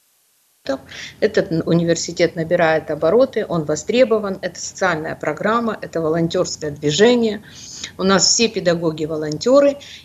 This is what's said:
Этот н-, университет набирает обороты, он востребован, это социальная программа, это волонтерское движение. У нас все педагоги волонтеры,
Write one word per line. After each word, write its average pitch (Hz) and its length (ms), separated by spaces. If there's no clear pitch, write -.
Этот 208 300
н-, 160 140
университет 170 720
набирает 160 560
обороты, 202 560
он 165 160
востребован, 202 800
это 180 180
социальная 156 560
программа, 208 680
это 165 200
волонтерское 165 680
движение. 208 720
У 180 60
нас 190 220
все 226 240
педагоги 170 560
волонтеры, 160 720